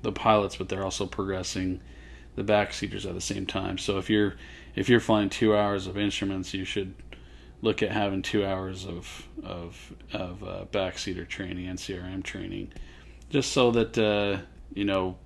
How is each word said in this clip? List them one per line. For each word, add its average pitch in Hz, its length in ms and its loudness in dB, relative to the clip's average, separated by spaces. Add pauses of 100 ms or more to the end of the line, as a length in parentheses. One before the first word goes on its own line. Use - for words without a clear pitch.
the 110 100 -2
pilots, 104 440 4
but 92 120 -6
they're 95 160 -2
also 95 220 -2
progressing 92 720 -2 (560)
the 98 80 -4
backseaters 104 640 2
at 90 60 -6
the 95 60 -6
same 98 260 -4
time. 95 320 -4
So 101 180 0
if 95 140 -2
you're, 104 240 6 (400)
if 98 160 2
you're 117 100 10
flying 104 300 4
two 107 260 4
hours 101 300 2
of 95 100 -6
instruments, 98 560 -2
you 95 140 -4
should 95 280 -4 (680)
look 110 200 2
at 107 100 2
having 101 280 0
two 101 240 2
hours 95 400 -4
of, 87 420 -10 (160)
of, - 520 -12 (180)
of, 95 320 -6
uh, 92 260 -8
backseater 90 560 -2
training, 90 400 -6
N 90 120 -6
C 95 200 -6
R 90 60 -8
M 92 180 -6
training, 95 500 -8 (580)
just 139 220 2
so 123 180 8
that, 113 260 4
uh, 104 460 4 (320)
you 101 100 0
know 95 420 2